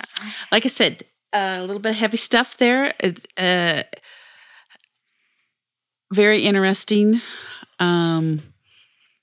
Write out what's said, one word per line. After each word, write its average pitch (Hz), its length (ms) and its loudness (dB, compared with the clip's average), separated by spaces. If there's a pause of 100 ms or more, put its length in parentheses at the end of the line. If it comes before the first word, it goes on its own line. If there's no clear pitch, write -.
(500)
like 220 140 2
I 262 40 0
said, - 360 0 (280)
a 190 300 -2
little 196 180 -8
bit 220 100 -2
of 220 60 -4
heavy 220 200 -2
stuff - 400 2
there. 254 440 2
It's, 180 240 -4 (120)
uh, 180 460 0 (2250)
very 214 320 4
interesting. 208 760 2 (600)
Um, 165 640 0 (800)